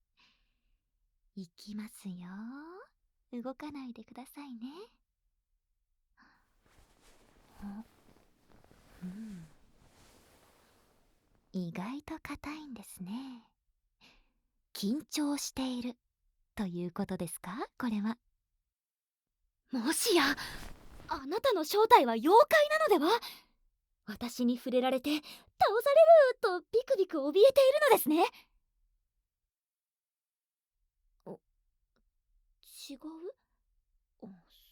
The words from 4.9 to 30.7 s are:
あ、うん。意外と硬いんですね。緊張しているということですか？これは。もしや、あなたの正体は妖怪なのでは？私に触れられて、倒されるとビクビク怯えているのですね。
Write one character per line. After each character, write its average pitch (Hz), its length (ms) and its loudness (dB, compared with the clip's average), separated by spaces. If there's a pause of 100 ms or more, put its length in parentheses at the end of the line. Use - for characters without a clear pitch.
あ、 202 220 -14 (1160)
う 175 60 -14
ん。 190 400 -14 (2000)
意 180 180 -8
外 226 320 -12
と 320 160 -14
硬 285 340 -14
い 302 140 -16
ん 254 80 -16
で 208 80 -20
す - 180 -20
ね。 240 460 -14 (1300)
緊 247 320 -4
張 285 320 -4
し - 180 -12
て 262 120 -4
い 247 140 -6
る 247 160 -10 (560)
と 208 140 -6
い 175 180 -8
う 175 60 -8
こ 196 160 -6
と 190 100 -8
で 170 100 -8
す - 140 -14
か？ 240 260 -12 (120)
こ 247 100 -4
れ 208 120 -4
は。 220 180 -6 (1500)
も 247 200 -4
し 403 240 0
や、 277 200 2 (720)
あ 302 180 -10
な 330 160 -6
た 539 120 2
の 320 120 -2
正 415 220 2
体 392 180 8
は 233 80 0
妖 330 340 6
怪 587 220 4
な 605 80 0
の 622 120 2
で 381 140 6
は？ 427 160 2 (840)
私 240 400 -8
に 240 120 0
触 247 140 -8
れ 247 100 2
ら 254 100 0
れ 262 80 0
て、 294 160 -2
倒 302 80 -6 (580)
さ 554 80 0
れ 571 60 2 (380)
る - 80 -8
と 359 180 0
ビ 480 260 -2
ク 539 120 0
ビ 370 100 0
ク 320 120 -4
怯 269 100 -2
え - 20 -2
て 330 80 2
い - 0 -
る 539 400 6 (100)
の 415 80 8
で - 60 -4
す - 60 -2
ね。 392 200 2 (3000)